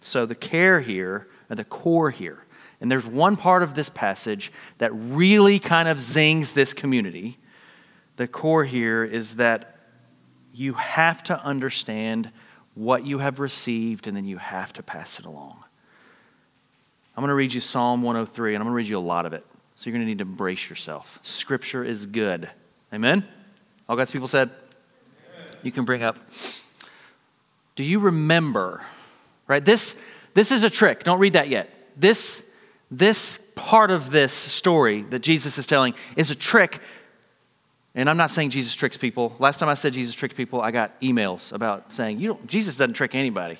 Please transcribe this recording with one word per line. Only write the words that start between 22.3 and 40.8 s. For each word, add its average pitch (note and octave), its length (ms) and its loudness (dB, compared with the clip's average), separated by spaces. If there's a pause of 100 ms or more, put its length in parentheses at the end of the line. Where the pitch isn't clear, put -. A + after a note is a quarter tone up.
Amen? B2+ 340 0 (640)
All A#2+ 80 -2
God's B2+ 160 -2
people C3 160 -6
said, C3 220 2 (1120)
you B2+ 100 -8
can C3 120 -4
bring B2 180 -2
up. A2+ 160 -2 (1600)
Do C3+ 80 -6
you F#3 160 2
remember, D#3 840 2 (640)
right? C#3+ 180 2
This, A3 360 4 (340)
this G#3 160 6
is A#3+ 140 4
a A3 60 4
trick. - 340 4
Don't F3+ 160 4
read G3 140 4
that D3 140 4
yet. A2 220 -2 (260)
This, - 540 4 (400)
this F#3 640 4
part A3 360 6
of D3+ 200 0
this C#3 220 4
story B2+ 720 2
that B2+ 180 -6
Jesus D3 380 0
is C3+ 80 -4
telling C3 280 2 (220)
is D#3 140 2
a C#3+ 40 -4
trick. - 460 2 (1120)
And C3 140 0
I'm D#3 80 2
not E3 140 2
saying D3+ 200 0
Jesus B2 240 -4
tricks - 220 -4
people. A#2+ 420 -4
Last C#3+ 200 2
time D#3+ 100 0
I D3 60 2
said C3+ 180 -2
Jesus B2 220 -6
tricked - 220 -8
people, B2 240 -6
I A2 100 -2
got A2+ 300 -2